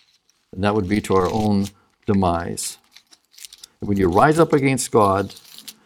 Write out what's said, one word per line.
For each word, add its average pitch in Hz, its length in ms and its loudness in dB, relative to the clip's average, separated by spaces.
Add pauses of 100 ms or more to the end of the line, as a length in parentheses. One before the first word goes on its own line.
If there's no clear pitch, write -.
(540)
And 95 100 -8
that 104 120 0
would 104 120 -2
be 104 140 0
to 98 140 -2
our 92 140 2
own 104 360 0 (400)
demise. 92 720 -2 (1000)
When 101 180 -4
you 95 100 2
rise 123 300 4
up 165 160 2
against 135 380 -2
God, 98 420 2 (520)